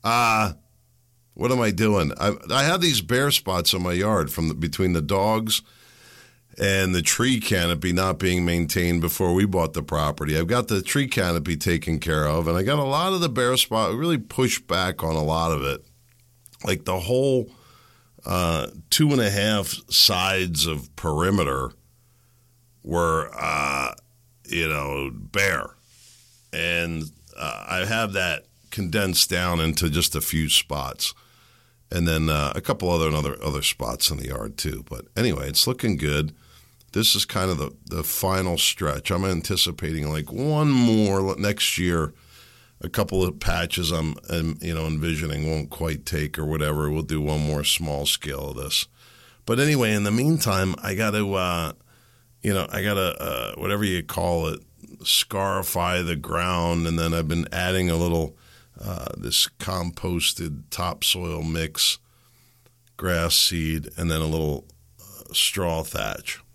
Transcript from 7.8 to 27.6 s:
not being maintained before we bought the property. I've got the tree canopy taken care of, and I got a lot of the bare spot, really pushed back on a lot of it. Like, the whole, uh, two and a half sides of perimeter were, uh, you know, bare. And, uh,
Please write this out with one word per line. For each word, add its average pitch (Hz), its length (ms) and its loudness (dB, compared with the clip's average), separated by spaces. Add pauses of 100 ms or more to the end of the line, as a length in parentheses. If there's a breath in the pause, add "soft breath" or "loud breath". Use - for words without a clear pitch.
not 92 280 2
being 90 240 2
maintained 85 560 2
before 87 340 0
we 98 120 4
bought 87 260 0
the 80 100 -4
property. 76 560 0
I've 85 80 2
got 120 220 0
the 101 120 2
tree 135 280 0
canopy 85 480 0
taken 82 420 0
care 76 300 0
of, 80 180 2
and 85 100 2
I 95 60 2
got 139 160 2
a 143 60 0
lot 156 280 2
of 185 80 0
the 170 80 2
bare 123 280 2
spot, 110 400 2
really 160 220 0
pushed - 500 -2
back 90 340 0
on 80 140 0
a 78 80 2
lot 80 260 2
of 71 140 0
it. 69 200 -4 (800)
Like, 95 200 -2
the 92 160 -2
whole, 127 500 2 (760 loud breath)
uh, 85 440 0 (220)
two 151 200 4
and 135 100 4
a 104 100 2
half 101 440 0 (160)
sides 90 760 2
of 73 260 -6
perimeter 78 800 0 (1120 soft breath)
were, 80 520 2
uh, 71 560 -2 (520)
you 82 240 -2
know, 71 440 -4
bare. 78 580 -2 (840 loud breath)
And, 82 580 -2 (260)
uh, 57 320 -8